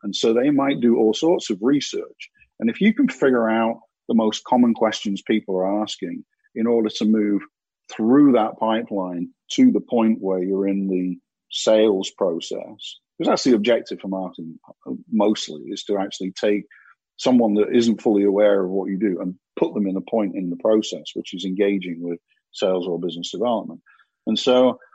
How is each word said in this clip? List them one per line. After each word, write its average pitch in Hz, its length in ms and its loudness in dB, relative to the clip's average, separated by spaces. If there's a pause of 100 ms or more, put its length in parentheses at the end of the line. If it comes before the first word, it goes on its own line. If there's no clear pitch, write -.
And 101 120 -6
so 113 200 0
they 131 160 2
might 139 320 0
do 117 160 4
all 110 160 4
sorts - 340 0
of 107 140 -2
research. - 680 -4 (300)
And 117 80 0
if 113 140 -2
you 220 100 6
can 262 160 2
figure 123 400 2
out 113 320 0 (260)
the 120 80 -2
most 110 300 0
common 123 300 2
questions 107 480 -2
people 101 340 -2
are 98 260 -2
asking 85 440 -10 (280)
in 113 120 -2
order 117 240 2
to - 160 -4
move 104 340 2 (500)
through 135 420 4
that 110 260 0
pipeline 101 720 -4 (220)
to 127 200 6
the - 80 0
point 113 400 0
where 95 220 -2
you're 98 260 0
in 98 200 -2
the 90 300 -2 (320)
sales 110 600 2
process, - 880 -6 (180)
'cause 165 120 -4
that's - 160 0
the 127 100 4
objective 110 460 0
for 98 80 -10
marketing, 90 500 -8 (280)
uh, 131 60 -10 (180)
mostly, 104 580 -2
is 101 160 -10
to 101 120 -2
actually 95 360 -6
take 104 340 -2 (500)
someone 120 380 2
that 104 200 2
isn't 117 280 2
fully 101 220 4
aware 101 380 4
of 90 80 -4
what 98 200 -4
you 95 80 -4
do 95 240 -2
and 92 160 -8 (180)
put - 160 0
them 101 140 -2
in 95 100 -4
a 92 60 -4
point 101 340 -4
in 92 140 -6
the 87 60 -6
process, 107 580 -2
which - 180 -10
is 92 140 -10
engaging 92 560 -2
with 87 180 -8 (320)
sales 92 360 -2
or 85 100 -4
business 85 320 -8
development. 101 500 -6 (460)
And 110 120 -2
so, 127 400 4 (160)